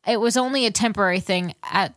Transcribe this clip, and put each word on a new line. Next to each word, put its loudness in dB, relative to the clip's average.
It 2
was 2
only 0
a 2
temporary 0
thing -2
at -2